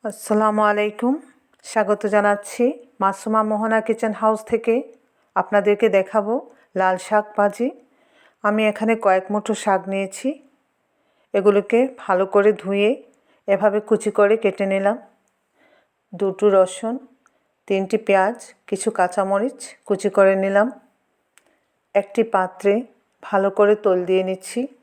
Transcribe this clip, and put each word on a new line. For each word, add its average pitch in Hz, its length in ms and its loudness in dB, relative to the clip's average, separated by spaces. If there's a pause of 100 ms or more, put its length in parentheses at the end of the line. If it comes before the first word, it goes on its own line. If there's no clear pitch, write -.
আসসালামু 214 600 0
আলাইকুম, 208 500 0 (520)
স্বাগত 208 420 0
জানাচ্ছি 202 560 0 (360)
মাসুমা 202 440 0
মোহনা 214 380 0
কিচেন 220 320 -4
হাউস 214 340 0
থেকে। 226 260 -2 (640)
আপনাদেরকে 208 540 2
দেখাবো 196 440 0 (420)
লাল 185 200 2 (120)
শাক 214 180 0 (100)
ভাজি। 208 320 0 (760)
আমি 214 180 2 (100)
এখানে 220 220 -2 (100)
কয়েক 190 260 2
মুঠো 208 260 -4
শাক 190 340 0
নিয়েছি, 196 400 -6 (1040)
এগুলোকে 202 460 2 (200)
ভালো 190 320 0
করে 202 220 4
ধুয়ে 202 360 -2 (580)
এভাবে 202 400 2
কুচি 214 240 0
করে 208 260 4
কেটে 202 280 -2
নিলাম। 196 320 0 (1160)
দুটো 190 360 -4
রসুন, 196 460 2 (720)
তিনটি 196 300 -2
পেঁয়াজ, 202 400 0 (300)
কিছু 202 240 -4
কাঁচামরিচ 196 680 -2 (260)
কুচি 196 300 -2
করে 196 200 6
নিলাম। 196 320 2 (1300)
একটি 202 260 0 (100)
পাত্রে 190 420 0 (500)
ভালো 196 280 0
করে 208 220 4 (100)
তেল 185 220 2
দিয়ে 185 180 0
নিচ্ছি 190 380 -8 (220)